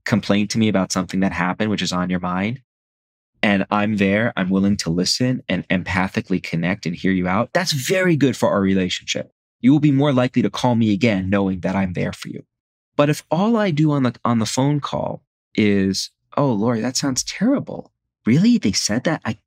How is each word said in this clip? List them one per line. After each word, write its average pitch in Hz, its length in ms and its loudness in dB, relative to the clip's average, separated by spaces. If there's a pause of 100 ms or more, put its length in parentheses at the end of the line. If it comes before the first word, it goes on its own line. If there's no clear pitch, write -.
complain 101 420 0
to 113 100 -6
me 110 100 2
about 95 240 0
something 95 280 -4
that 95 120 0
happened, 90 380 -2
which 95 120 -2
is 90 120 -4
on 90 160 -2
your 90 100 -2
mind, 92 420 -4 (840)
and 98 260 2
I'm 104 280 0
there, 101 380 2
I'm 92 140 -2
willing 98 280 2
to - 120 -6
listen 127 600 -2
and 90 200 -4
empathically 92 720 -2
connect 85 440 -4
and 87 100 -6
hear 92 160 -2
you 92 160 0
out, 98 260 -2
that's 175 180 0
very 180 440 2
good 131 220 2
for 107 120 2
our 98 120 2
relationship. 95 680 -2 (280)
You 127 120 4
will 151 80 6
be 151 120 4
more 135 220 4
likely 127 280 2
to 101 80 2
call 123 260 0
me 113 180 4
again 95 360 0
knowing 98 300 0
that 92 160 -4
I'm 95 180 -2
there 92 200 -4
for - 160 -14
you. - 140 -14 (520)
But 147 140 4
if 151 200 -2
all 208 280 2
I 202 140 0
do 151 200 2
on 143 120 0
the, 120 120 0 (100)
on 117 140 2
the 110 60 0
phone 143 340 0
call - 440 -6 (320)
is, 98 540 2 (260)
"Oh, 139 160 0
Lori, 110 300 0
that 127 160 -4
sounds 135 260 -4
terrible. - 680 -4 (340)
Really? 196 320 4
They 107 140 0
said 104 320 -2
that? 160 200 -2
I 117 240 -6